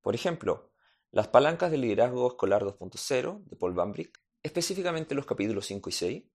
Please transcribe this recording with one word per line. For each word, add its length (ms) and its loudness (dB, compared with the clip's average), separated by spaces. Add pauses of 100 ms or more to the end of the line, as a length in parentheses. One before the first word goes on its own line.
Por 140 0
ejemplo, 560 -2 (400)
Las 160 2
palancas 440 6
del 100 0
liderazgo 460 2
escolar 360 2
dos 120 -4
punto 260 -14
cero 460 -2
de 100 -18
Paul 160 -2
Van 180 0
Brik, 260 -12 (260)
específicamente 720 -4
los 100 -4
capítulos 400 -2
cinco 240 -8
y 40 -6
seis 300 -2 (120)